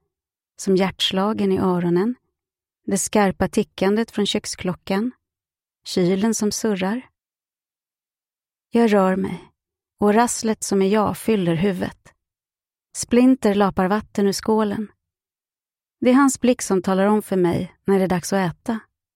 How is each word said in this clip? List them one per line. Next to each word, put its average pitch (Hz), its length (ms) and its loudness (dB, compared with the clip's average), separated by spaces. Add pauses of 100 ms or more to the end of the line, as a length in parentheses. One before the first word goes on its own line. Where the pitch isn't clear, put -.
(560)
som 196 200 0
hjärtslagen 196 760 -2
i 190 60 0
öronen, 180 580 0 (680)
det 196 120 -2
skarpa 196 500 0
tickandet 208 640 -2
från 208 140 -2
köksklockan, 196 840 -6 (760)
kylen 190 500 0
som 208 160 -2
surrar. 202 580 -4 (1600)
Jag 233 240 2
rör 190 220 2
mig, 190 360 -8 (480)
och 208 140 2
rasslet 226 500 0
som 196 180 0
är 190 60 2
jag 196 300 0
fyller 180 380 0
huvudet. 185 580 -4 (840)
Splinter 240 600 2
lapar 190 320 2
vatten 208 400 -2
ur 190 60 0
skålen. 214 580 -4 (1080)
Det 233 100 2
är 247 60 6
hans 277 240 4
blick 240 220 2
som 190 200 0
talar 190 240 0
om 214 160 2
för 190 160 -4
mig 180 380 -2 (100)
när 196 120 2
det 190 60 2
är 185 40 0
dags 175 260 -2
att 190 180 0
äta. 220 280 -8 (360)